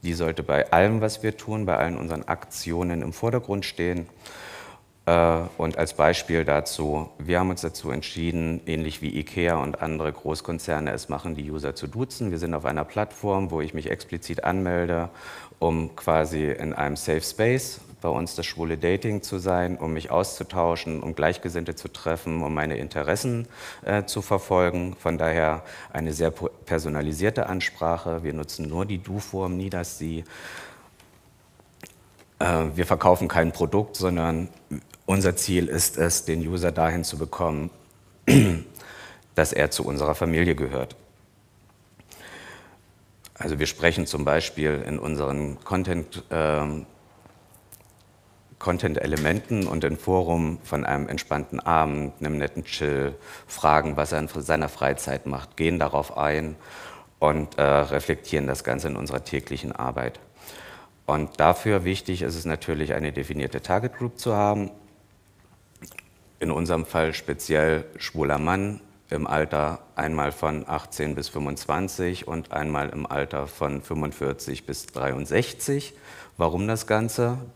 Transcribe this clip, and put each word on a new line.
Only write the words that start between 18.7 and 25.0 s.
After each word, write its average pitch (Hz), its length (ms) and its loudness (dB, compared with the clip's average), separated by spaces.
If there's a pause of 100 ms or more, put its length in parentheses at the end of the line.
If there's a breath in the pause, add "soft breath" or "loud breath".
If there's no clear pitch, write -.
Dating 95 460 0
zu 95 160 -6
sein, 90 360 2
um 80 180 -2
mich 80 180 -4
auszutauschen, 85 880 0
um 80 140 -4
Gleichgesinnte 82 580 0
zu - 140 -12
treffen, 82 560 -2
um 76 100 -2
meine 76 240 0
Interessen, 98 680 -2 (360 loud breath)
äh, 104 200 2
zu - 180 -4
verfolgen. 90 800 2
Von 85 180 0